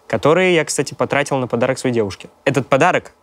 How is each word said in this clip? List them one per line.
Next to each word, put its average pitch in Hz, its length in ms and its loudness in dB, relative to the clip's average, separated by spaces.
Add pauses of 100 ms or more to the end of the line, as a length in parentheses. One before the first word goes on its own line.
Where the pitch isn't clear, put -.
которые 170 480 2
я, 151 100 2
кстати, - 300 -4
потратил 139 420 -2
на 127 100 -2
подарок 127 320 -2
своей 127 160 -2
девушке. 104 340 -4 (160)
Этот 131 240 0
подарок 143 440 2 (100)